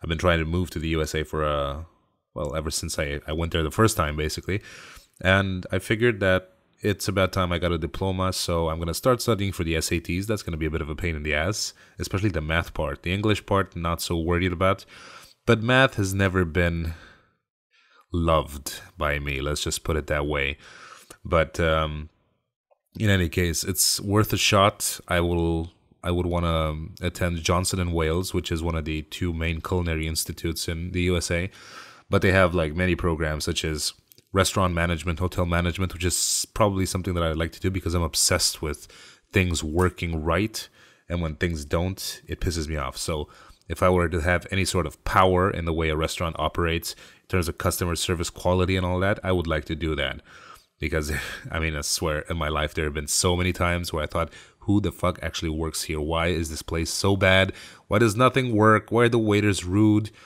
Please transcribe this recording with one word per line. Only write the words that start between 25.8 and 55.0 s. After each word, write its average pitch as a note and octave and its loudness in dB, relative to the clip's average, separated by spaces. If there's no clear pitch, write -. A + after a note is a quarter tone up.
I F2+ -4
would F2 0
wanna E2 0
attend E2+ -2
Johnson F2+ 0
and F2 0
Wales, E2 0
which F2+ -4
is E2 -2
one E2+ -2
of D#2+ -4
the D#2 -4
two F2 -4
main E2 -2
culinary E2+ -2
institutes D#2+ -4
in F2 -6
the F2+ 0
U F2+ 2
S - -4
A. F2 -2
But G2 2
they G2 6
have, F#2 6
like, D#2 0
many F2+ 2
programs D#2 -2
such E2 -2
as D#2 -4
restaurant F#2+ 2
management, E2+ -2
hotel F2+ -2
management, F2 0
which E2+ -6
is - 0
probably G2 2
something F2+ -4
that E2+ 0
I'd D#2+ 0
like E2 -2
to - -16
do - -2
because F2 -2
I'm F2 2
obsessed - 0
with D2+ -6
things F2 2
working E2 0
right. F2 -2
And F2 -2
when D#2+ -4
things E2 -2
don't, E2+ -4
it E2 -8
pisses E2 -2
me D#2+ -4
off. C2 -6
So D2+ -6
if F2+ -4
I F#2 6
were F2 4
to E2 -2
have E2+ 2
any F#2+ 0
sort E2+ 0
of - -12
power F#2+ 4
in E2+ -4
the E2 -2
way D#2+ 0
a D#2 0
restaurant D#2+ -4
operates, E2 -2
in - -20
terms F2 0
of - -6
customer F2 0
service E2+ -2
quality F#2 2
and F2+ 0
all F2+ 0
that, G2 0
I F#2 0
would E2+ 0
like D#2 -2
to E2 -6
do D#2 -2
that. C2+ -4
Because, D#2 -2
<laughs> - -14
I D#2+ -4
mean, E2 -2
I D2 -4
swear, D2+ -2
in E2+ -2
my D2+ -2
life, D2+ 0
there E2 -2
have D2 -2
been D2 -4
so F2+ 2
many F2+ 2
times F2 -2
where D2+ -2
I - -2
thought, E2 -2
"Who G2+ 2
the F2 0
fuck - -2